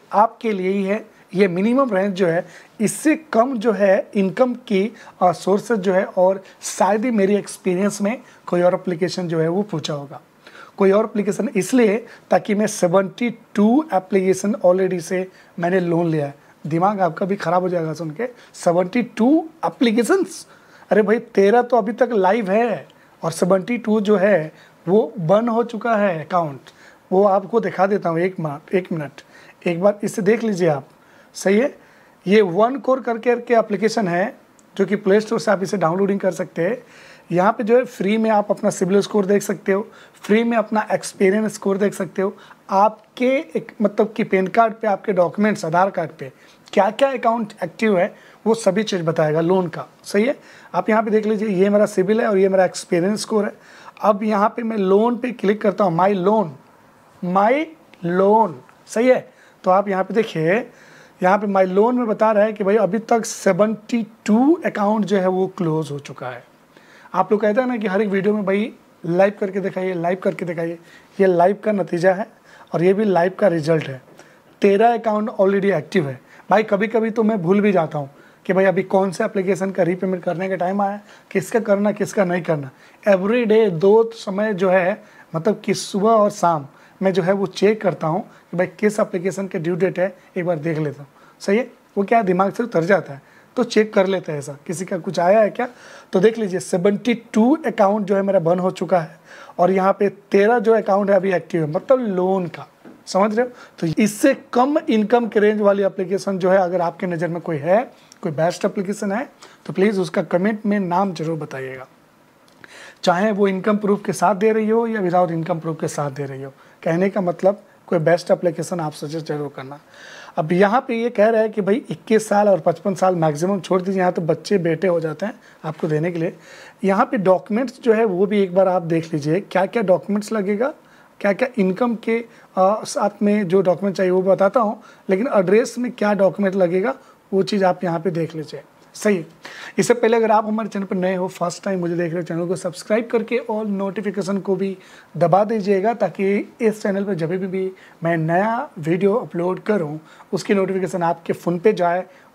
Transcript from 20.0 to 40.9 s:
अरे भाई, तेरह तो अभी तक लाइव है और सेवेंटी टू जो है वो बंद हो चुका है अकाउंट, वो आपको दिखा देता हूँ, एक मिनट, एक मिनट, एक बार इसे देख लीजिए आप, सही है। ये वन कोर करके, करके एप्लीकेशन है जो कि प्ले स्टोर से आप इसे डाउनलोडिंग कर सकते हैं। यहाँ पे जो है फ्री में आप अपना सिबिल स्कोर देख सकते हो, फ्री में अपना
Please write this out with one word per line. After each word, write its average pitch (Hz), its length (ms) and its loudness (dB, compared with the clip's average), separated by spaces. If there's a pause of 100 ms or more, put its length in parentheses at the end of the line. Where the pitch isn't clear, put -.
अरे 196 100 4
भाई, 214 180 2
तेरह 220 420 4
तो 247 160 0
अभी 220 160 0
तक 240 180 0
लाइव 196 400 0
है 208 360 -2 (360)
और 165 80 -2
सेवेंटी 185 460 0
टू 214 240 0
जो 208 160 2
है 180 340 2 (340)
वो 220 340 2
बंद 202 300 2
हो 226 140 0
चुका 233 320 -2
है 190 300 0
अकाउंट, 160 440 -4 (420)
वो 190 120 4
आपको 202 360 2
दिखा 185 280 0
देता 190 220 0
हूँ, 165 100 -2
एक 185 200 -2
मिनट, 147 360 -8
एक 185 160 -2
मिनट, 147 300 -8 (460)
एक 170 140 -2
बार 208 220 2
इसे 202 180 -4
देख 214 220 2
लीजिए 185 240 0
आप, 143 200 -2 (480)
सही 202 240 2
है। 277 140 0 (520)
ये 202 160 6
वन 208 360 2
कोर 254 240 0
करके, 233 280 -4
करके 240 240 0
एप्लीकेशन 214 540 0
है 175 280 -2 (400)
जो 196 100 0
कि 185 100 -2
प्ले 202 260 2
स्टोर 214 180 -4
से - 120 0
आप 190 120 0
इसे 202 140 -4
डाउनलोडिंग 190 420 0
कर 190 120 -2
सकते 175 300 -6
हैं। 196 160 -2 (540)
यहाँ 180 200 2
पे 233 120 -2
जो 226 140 4
है 262 80 4
फ्री 196 320 -2
में 220 120 0
आप 208 220 2
अपना 202 180 0
सिबिल 190 320 2
स्कोर 202 240 0
देख 202 160 2
सकते 202 300 -4
हो, 196 160 -2 (280)
फ्री 220 280 2
में 233 140 0
अपना 214 340 -2